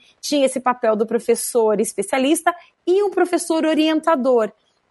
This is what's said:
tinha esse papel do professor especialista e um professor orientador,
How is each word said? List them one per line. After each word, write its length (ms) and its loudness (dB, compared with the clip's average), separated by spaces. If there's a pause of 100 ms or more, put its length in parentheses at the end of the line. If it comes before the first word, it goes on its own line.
(200)
tinha 260 0
esse 140 -4
papel 340 0
do 100 -2
professor 760 0
especialista 720 -2 (320)
e 160 2
um 80 -2
professor 560 -2
orientador, 840 0 (380)